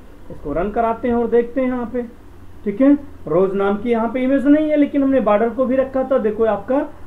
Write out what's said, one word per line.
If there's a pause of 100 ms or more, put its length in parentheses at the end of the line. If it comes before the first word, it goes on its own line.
(300)
इसको
run
कराते
हैं
और
देखते
हैं
यहाँ
पे, (640)
ठीक
है। (360)
रोज
नाम
की
यहाँ
पे
image
नहीं
है,
लेकिन
हमने
border
को
भी
रखा
था,
देखो
आपका (260)